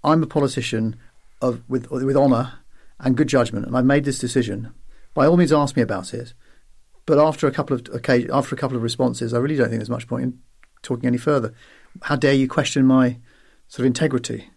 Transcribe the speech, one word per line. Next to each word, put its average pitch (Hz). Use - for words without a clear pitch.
I'm 160
a 147
politician 120
of, 120
with, 127
with 135
honour 127
and 127
good 143
judgment, 113
and 123
I've 127
made 139
this 139
decision. 113
By 143
all 170
means, 165
ask 147
me 123
about 98
it. 117
But 147
after 151
a 135
couple 139
of 117
occa-, 120
after 135
a -
couple 131
of 113
responses, 117
I 120
really 147
don't 120
think 113
there's 107
much 120
point 127
in 127
talking 127
any 123
further. 123
How 147
dare 139
you 135
question 139
my 131
sort -
of 123
integrity 123